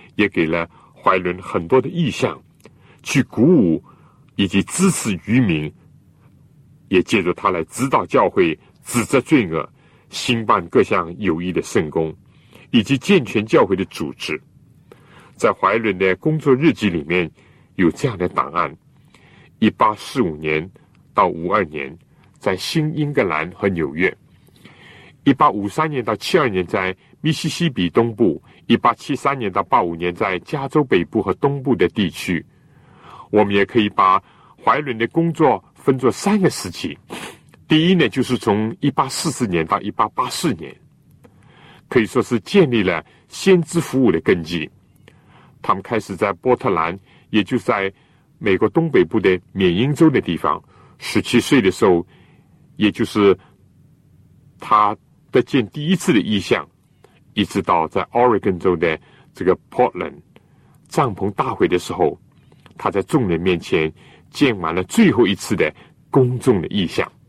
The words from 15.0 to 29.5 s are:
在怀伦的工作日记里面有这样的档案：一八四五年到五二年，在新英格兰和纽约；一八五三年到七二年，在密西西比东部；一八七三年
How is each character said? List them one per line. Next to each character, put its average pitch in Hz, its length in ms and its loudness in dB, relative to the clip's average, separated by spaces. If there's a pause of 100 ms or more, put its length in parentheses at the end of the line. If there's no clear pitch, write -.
在 107 100 4
怀 98 240 0
伦 110 220 0
的 92 200 2
工 156 200 -2
作 143 160 2
日 147 180 4
记 117 160 0
里 85 160 -2
面 85 240 -2 (460)
有 87 160 2
这 - 180 -4
样 113 80 -6
的 87 140 -4
档 71 220 -4
案： 80 200 -2 (840)
一 107 140 2
八 107 240 2
四 - 260 -6
五 80 160 -2
年 78 320 -4 (460)
到 98 120 4
五 87 240 -4
二 101 120 2
年， 73 340 -12 (400)
在 95 180 -2
新 151 400 -4
英 147 160 -4
格 135 120 0
兰 82 320 -4
和 101 140 -2
纽 78 260 -4
约； 87 120 0 (1160)
一 135 100 4
八 151 160 4
五 101 180 -4
三 156 220 -4
年 131 160 -6
到 110 120 -2
七 - 200 0
二 147 100 2
年， 92 200 -2
在 95 280 -2 (260)
密 156 100 0
西 160 180 -4
西 170 180 -2
比 131 220 -2
东 117 260 0
部； 95 240 2 (280)
一 113 100 4
八 117 160 2
七 - 220 -6
三 139 200 -2
年 110 160 -6